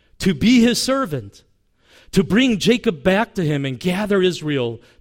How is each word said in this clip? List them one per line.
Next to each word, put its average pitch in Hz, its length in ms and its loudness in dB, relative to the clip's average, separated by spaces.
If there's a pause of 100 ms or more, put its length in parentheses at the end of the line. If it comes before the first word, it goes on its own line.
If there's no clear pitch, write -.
(200)
to 190 140 0
be 226 260 4
his 233 220 2
servant, 156 640 -4 (680)
to 190 140 0
bring 226 340 2
Jacob 214 440 0
back 190 320 0
to 185 100 -4
him 147 200 -2
and 131 140 -8
gather 190 440 -2
Israel 143 580 -2 (200)